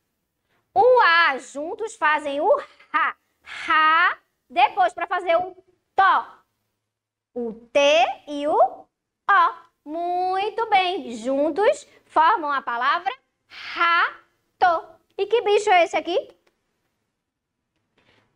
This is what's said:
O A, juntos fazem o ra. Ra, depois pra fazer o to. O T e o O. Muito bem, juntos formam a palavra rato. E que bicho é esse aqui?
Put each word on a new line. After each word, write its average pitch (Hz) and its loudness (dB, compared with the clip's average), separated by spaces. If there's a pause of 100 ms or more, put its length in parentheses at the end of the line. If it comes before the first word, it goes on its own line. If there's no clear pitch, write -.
(720)
O 480 6
A, 330 4
juntos 359 -12
fazem 294 -2
o 403 2 (360)
ra. 294 -4 (260)
Ra, 320 0 (320)
depois 349 0
pra 339 -8
fazer 359 -2
o 359 -4 (400)
to. 359 2 (1080)
O 233 -8
T - -4 (480)
e 294 -8
o 349 0
O. 719 0 (1000)
Muito 370 -4
bem, 359 -2
juntos 285 -2 (180)
formam 320 0
a 269 -4
palavra 285 -4 (340)
rato. - -2 (280)
E 403 -4
que 440 0
bicho 415 2
é 359 6
esse 339 -4
aqui? 349 -6 (2000)